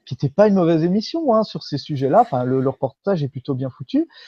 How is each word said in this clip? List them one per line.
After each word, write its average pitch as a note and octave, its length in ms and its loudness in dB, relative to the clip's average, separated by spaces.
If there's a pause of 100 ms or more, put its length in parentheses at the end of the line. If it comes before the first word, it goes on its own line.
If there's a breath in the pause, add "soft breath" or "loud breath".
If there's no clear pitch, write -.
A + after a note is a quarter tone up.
qui - 80 -10
était C#3 160 -2
pas G#3 180 4
une G3+ 80 4
mauvaise E3 280 4
émission, A3 500 0
hein, A3 100 2
sur - 200 -8
ces D3 160 -6
sujets-là. C#3 420 2
Enfin, C3 220 -2
le, C3 180 0
le C3 80 0
reportage D3 540 -4
est C3+ 60 -4
plutôt C3+ 260 -6
bien B2+ 140 -6
foutu. C#4 380 -4 (200 loud breath)